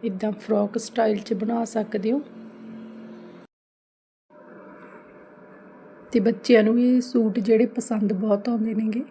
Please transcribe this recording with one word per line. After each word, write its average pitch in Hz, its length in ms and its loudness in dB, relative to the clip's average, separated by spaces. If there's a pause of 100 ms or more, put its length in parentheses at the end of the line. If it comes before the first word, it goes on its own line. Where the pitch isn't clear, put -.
ਇੱਦਾਂ 214 280 -2
ਫਰਾਕ 208 460 0
ਸਟਾਈਲ 220 400 0
'ਚ 214 160 -4
ਬਣਾ 220 320 -2
ਸਕਦੇ 214 460 -2
ਹੋ। 285 100 0 (4000)
ਤੇ 233 80 4
ਬੱਚਿਆਂ 220 440 4
ਨੂੰ 226 160 4
ਇਹ 247 220 4
ਸੂਟ 226 380 0
ਜਿਹੜੇ 220 260 4
ਪਸੰਦ 214 480 -2
ਬਹੁਤ 208 360 0
ਆਉਂਦੇ 226 240 -2
ਨੇਗੇ। 220 380 -2